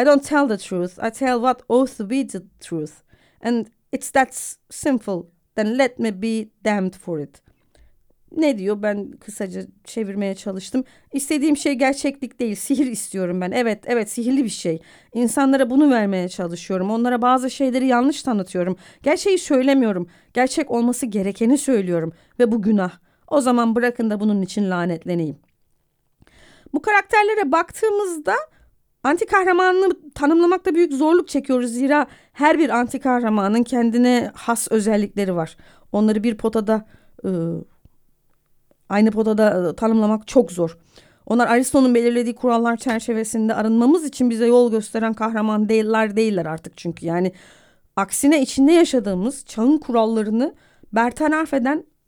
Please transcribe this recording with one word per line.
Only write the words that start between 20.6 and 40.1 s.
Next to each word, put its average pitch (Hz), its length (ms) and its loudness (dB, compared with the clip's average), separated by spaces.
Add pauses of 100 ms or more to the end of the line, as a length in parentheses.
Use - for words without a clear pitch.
olması 240 340 0
gerekeni 214 520 0
söylüyorum. 175 560 -2 (260)
Ve 233 120 4
bu 226 100 0
günah. 190 300 0 (360)
O 294 140 2
zaman 233 340 2
bırakın 240 340 0
da 208 100 -4
bunun 208 220 0
için 190 280 -2
lanetleneyim." 170 680 -4 (1400)
Bu - 80 -2
karakterlere 415 680 2
baktığımızda 349 840 -2 (720)
anti 339 220 0
kahramanını 370 920 2
tanımlamakta 339 600 2
büyük 339 180 2
zorluk 311 340 2
çekiyoruz. 254 440 -2
Zira 269 360 0 (260)
her 302 260 2
bir 294 100 4
anti 240 300 -2
kahramanın 226 640 0
kendine 240 720 2
has - 380 -4
özellikleri 202 640 0
var. 160 220 -6 (340)
Onları 214 320 2
bir 226 140 -2
potada, 220 480 -2 (400)
ıı, 165 400 -4 (1200)
aynı 214 220 4
potada, 214 460 2
ıı, 175 180 -2
tanımlamak 220 520 0